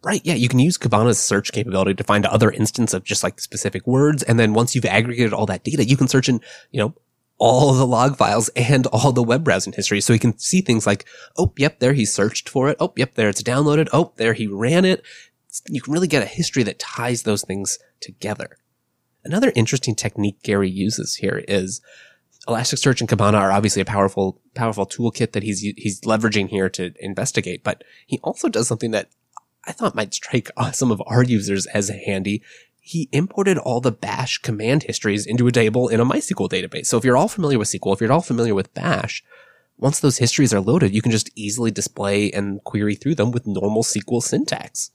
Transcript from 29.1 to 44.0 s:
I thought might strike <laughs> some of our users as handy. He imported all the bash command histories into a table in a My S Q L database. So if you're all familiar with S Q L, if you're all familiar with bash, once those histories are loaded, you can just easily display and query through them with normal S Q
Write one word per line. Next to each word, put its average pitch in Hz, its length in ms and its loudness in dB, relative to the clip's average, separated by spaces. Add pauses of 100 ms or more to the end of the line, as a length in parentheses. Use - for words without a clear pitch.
I 175 80 -14
thought - 240 -4
might 101 180 -6
strike - 340 -4 (120)
<laughs> 131 120 -2
some 123 200 0
of 98 140 -4
our 123 180 4
users 101 420 0
as 101 220 -2
handy. 98 540 -4 (420)
He - 280 -6
imported 190 460 0
all 120 220 -2
the 123 120 2
bash - 460 -4
command 117 440 0
histories 104 420 -2
into 120 220 2
a 123 60 4
table 120 340 4
in 113 140 2
a 120 40 4
My 131 120 0
S 302 100 -2
Q 196 140 -4
L 92 80 0
database. - 380 -6
So 120 120 0
if 107 60 -2
you're 123 120 6
all 175 120 4
familiar 147 280 0
with 107 120 0
S - 100 -6
Q - 80 -8
L, 98 60 2
if 95 80 0
you're 113 100 0
all 156 100 4
familiar 117 360 0
with - 180 -4
bash, - 480 -4 (540)
once 139 240 0
those 139 180 2
histories 120 340 2
are 101 80 2
loaded, 110 320 2
you 110 80 0
can 117 120 0
just 110 240 -2
easily 110 340 -4
display 101 640 -2
and 101 320 -4
query 104 320 -2
through 156 180 -2
them 113 160 2
with 120 160 -4
normal 104 360 -2
S - 100 -4
Q 104 180 -4